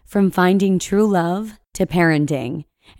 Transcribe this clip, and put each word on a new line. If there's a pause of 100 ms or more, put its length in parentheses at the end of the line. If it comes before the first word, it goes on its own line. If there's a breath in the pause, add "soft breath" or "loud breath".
from
finding
true
love (140)
to
parenting, (360 soft breath)